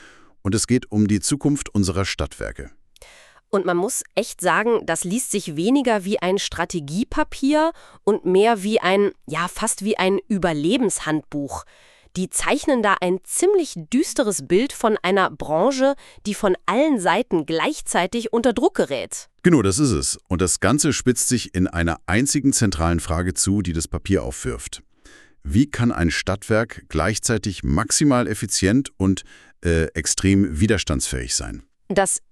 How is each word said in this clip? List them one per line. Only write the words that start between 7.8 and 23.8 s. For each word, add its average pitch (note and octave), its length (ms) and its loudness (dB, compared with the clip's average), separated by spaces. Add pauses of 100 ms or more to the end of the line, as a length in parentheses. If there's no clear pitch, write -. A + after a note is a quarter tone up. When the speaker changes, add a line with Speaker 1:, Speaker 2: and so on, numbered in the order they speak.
Speaker 2:
und G3+ 200 0
mehr G3 380 4
wie G#3+ 160 0
ein, G3 320 2 (160)
ja, D#3+ 220 -4
fast - 360 -4
wie G#3+ 140 0
ein F#3+ 300 2
Überlebenshandbuch. D#3+ 1400 -2 (500)
Die F#3 160 -4
zeichnen B3+ 500 0
da G3+ 200 4
ein F3+ 240 0
ziemlich F#4 500 0 (180)
düsteres A3 540 0
Bild G#3 260 2
von A3 300 0
einer F#3 300 2
Branche, B3+ 640 0 (300)
die G#3 80 -4
von F#3+ 220 2 (100)
allen C4 340 2
Seiten F3+ 440 0
gleichzeitig F#3 880 -2
unter A#3 200 2
Druck C4+ 240 0
gerät. C3+ 520 -4 (140)
Speaker 1:
Genau, E3 200 6
das F#2+ 180 2
ist C#3+ 100 2
es. D2 260 -2 (120)
Und F2 120 0
das F#2 200 0
Ganze C#3 320 2
spitzt - 340 0
sich - 260 -2
in F2+ 140 2
einer E2+ 400 -2
einzigen C3 460 2
zentralen E2+ 480 0
Frage F2 340 -2
zu, G2 280 0
die F2 100 -4
das D#2+ 160 -4